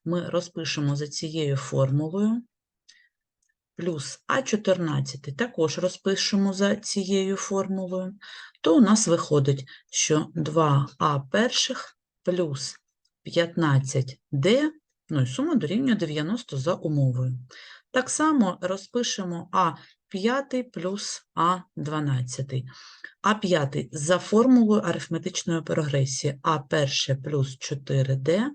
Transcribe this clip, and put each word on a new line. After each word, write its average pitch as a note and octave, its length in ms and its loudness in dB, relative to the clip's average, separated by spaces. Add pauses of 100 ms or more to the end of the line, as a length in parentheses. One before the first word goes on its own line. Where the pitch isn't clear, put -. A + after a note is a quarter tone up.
ми E3+ 240 -2
розпишемо D#3 680 -4
за D3 120 -4
цією D3+ 500 -4
формулою, D#3 840 0 (1300)
плюс E3 520 -6
А C3+ 140 0
чотирнадцятий E3 920 -2
також F3 440 -2
розпишемо G3 760 0
за G3+ 220 2
цією G3 600 -2
формулою, F#3 800 -4 (480)
то E4 160 6
у C4+ 40 10
нас G#3+ 260 6
виходить, D3 580 2 (260)
що - 440 0
два D3+ 520 2 (100)
А D3 220 0
перших - 800 -2 (260)
плюс E3+ 520 -2 (480)
п'ятнадцять C#3 960 0 (120)
д, A3+ 400 4 (380)
ну D3 120 0
і B2 60 0
сума C#4+ 280 -2
дорівнює A3+ 400 0
дев'яносто D#3 600 -4
за C#3 160 -2
умовою. B2+ 640 0 (520)
Так B3+ 180 0
само C#4 520 2
розпишемо F#3 880 -4
А F3+ 220 2 (340)
п'ятий B3+ 560 -2
плюс G3 580 -8 (140)
А F3 240 2 (160)
дванадцятий. C#3 880 -4 (560)
А G#3 140 2
п'ятий D#3 560 0
за D#3+ 280 0
формулою A3 600 6
арифметичної E3 800 -4
прогресії: D3 840 -2
А D#3 160 0
перше C#3 560 0
плюс C#3 420 -2
чотири C3+ 580 -2
Д, E3+ 400 0